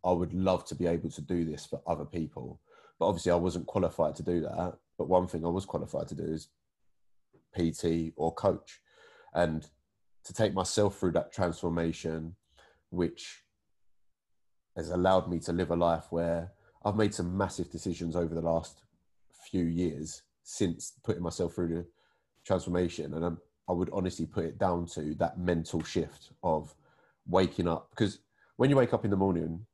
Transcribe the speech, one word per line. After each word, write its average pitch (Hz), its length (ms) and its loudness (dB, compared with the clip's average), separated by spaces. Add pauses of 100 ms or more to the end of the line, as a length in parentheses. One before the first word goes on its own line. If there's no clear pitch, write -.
I 90 60 2
would 87 240 2
love 92 320 2
to - 80 -8
be 87 120 0
able 85 240 0
to - 120 -12
do 85 220 0
this 76 220 -6
for - 200 -6
other 78 180 -2
people." 73 560 -8 (380)
But 85 80 2
obviously 90 260 2
I 87 40 6
wasn't 85 300 0
qualified 80 500 0
to - 60 -10
do 87 200 0
that. 85 360 -4 (200)
But 76 100 -2
one 90 180 6
thing 82 180 -4
I 85 40 2
was 92 160 0
qualified 78 440 -6
to 80 60 -10
do 80 100 -8
is 80 240 -4 (1040)
P 82 180 2
T 82 440 0
or 82 180 0
coach. - 460 -2 (540)
And 80 340 0 (560)
to - 80 -16
take 101 220 2
myself 98 440 2
through 90 140 2
that 85 200 0
transformation, 82 1040 -2 (540)
which - 540 -4 (1300)
has 82 140 -6
allowed 90 400 4
me 85 100 0
to 85 120 -4
live 87 180 0
a 85 60 2
life 85 340 2
where 85 420 -2 (320)
I've 101 120 2
made 104 180 4
some 90 220 -2
massive 95 340 -2
decisions 85 460 -4
over 82 180 0
the 82 60 -2
last 82 420 -2 (500)
few - 320 -2
years 82 580 -2 (200)
since - 500 -4 (120)
putting 87 180 -2
myself 85 320 -2
through 87 140 -2
the 85 180 -2 (580)
transformation. 87 680 0
And 80 100 -2
I'm, 85 140 -2 (300)
I 92 40 0
would 87 200 0
honestly 90 340 -2
put 85 180 -4
it 78 140 -6
down 87 360 2
to 76 220 -4
that 87 220 0
mental 85 440 0
shift - 500 -6 (100)
of 78 320 0 (520)
waking 90 420 2
up. - 220 -2
Because 101 280 0 (380)
when 131 120 4
you 143 80 6
wake 123 160 6
up 113 120 0
in 101 60 2
the 98 60 4
morning 87 580 0